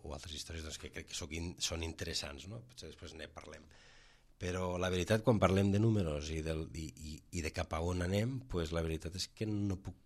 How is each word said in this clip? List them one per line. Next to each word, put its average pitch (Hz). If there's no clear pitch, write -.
o 73
altres 78
històries, 82
doncs, 76
que 76
crec 82
que -
soc 73
in-, 85
són 82
interessants, 80
no? 117
Potser -
després 78
ne 76
parlem. 78
Però 90
la 92
veritat, 110
quan 113
parlem 98
de 101
números 82
i 80
del, 80
i, 80
i, -
i 80
de 80
cap 82
a 80
on 90
anem, 107
pues, 82
la 82
veritat 80
és -
que 110
no 101
puc -